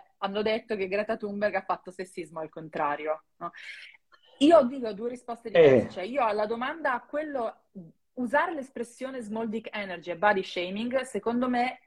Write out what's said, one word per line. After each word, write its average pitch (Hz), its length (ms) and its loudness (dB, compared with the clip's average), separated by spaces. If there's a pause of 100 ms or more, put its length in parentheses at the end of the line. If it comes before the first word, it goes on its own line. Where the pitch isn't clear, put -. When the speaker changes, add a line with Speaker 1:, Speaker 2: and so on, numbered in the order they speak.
(180)
Speaker 1:
hanno 202 240 -4
detto 220 340 -2
che 190 120 -4
Greta 208 300 -4
Thunberg 202 380 -4
ha 190 80 -2
fatto - 280 -6
sessismo 170 480 -12
al 160 100 -10
contrario, 156 760 -4 (140)
no? 170 140 -10 (880)
Io 311 240 10
dico 240 300 -4
due 226 160 -8
risposte 240 400 -12
diverse, 139 380 8
Speaker 2:
Eh. - 20 -10
Speaker 1:
cioè 185 140 -8
io 247 200 -2
alla 214 220 0
domanda, 262 480 -2
a 240 80 -4
quello... 294 640 -6 (500)
Usare 285 400 0
l'espressione 254 680 -10
small 220 260 -6
dick 220 280 -6
energy 180 360 -8
e 165 60 -6
body 196 260 4
shaming, 208 580 -4
secondo 240 480 -2
me 247 380 0